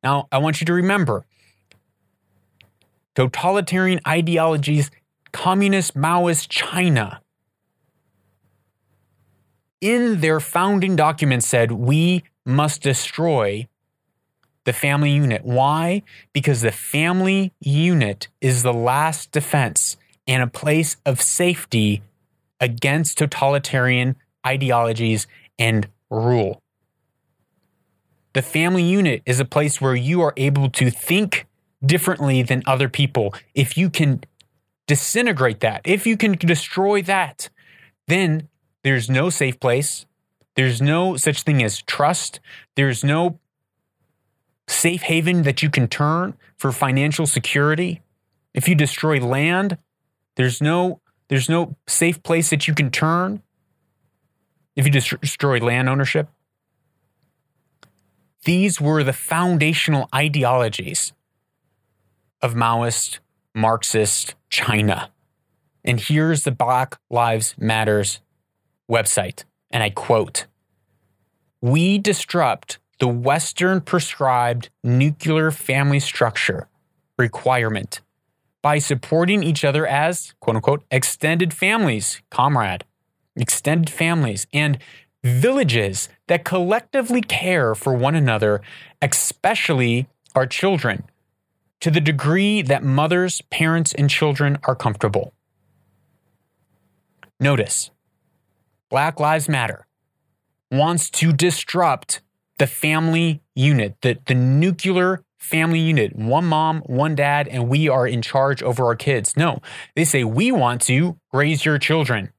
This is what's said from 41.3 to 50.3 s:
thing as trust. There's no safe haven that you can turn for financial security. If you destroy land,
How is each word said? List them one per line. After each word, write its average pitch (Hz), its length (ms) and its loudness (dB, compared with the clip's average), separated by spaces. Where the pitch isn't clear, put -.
thing 143 200 2
as 110 200 -2
trust. - 580 -2
There's 139 280 0
no 165 340 0
safe 170 360 -2
haven 170 400 0
that 139 200 0
you 151 80 0
can 127 180 0
turn 165 460 -2
for 135 160 -2
financial 143 540 0
security. 156 760 -2
If 135 160 -2
you 180 60 4
destroy 147 460 0
land, 165 580 -2